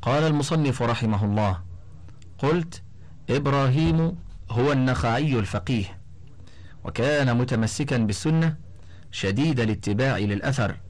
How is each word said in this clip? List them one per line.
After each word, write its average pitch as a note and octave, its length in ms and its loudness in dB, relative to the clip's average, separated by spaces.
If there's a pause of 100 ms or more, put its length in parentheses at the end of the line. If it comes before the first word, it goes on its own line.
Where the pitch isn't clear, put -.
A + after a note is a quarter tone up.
قال C#3 200 2
المصنف D3 600 2
رحمه A2+ 420 2
الله: G#2 360 2 (760)
قلت: E3 440 0 (480)
إبراهيم C#3+ 880 2 (340)
هو B2 220 2
النخعي C3 680 2
الفقيه، G#2 600 -2 (840)
وكان C3 520 2
متمسكا B2+ 600 0
بالسنة D#3 600 2 (540)
شديد B2 500 0
الاتباع A2 580 2
للأثر G2+ 580 0 (140)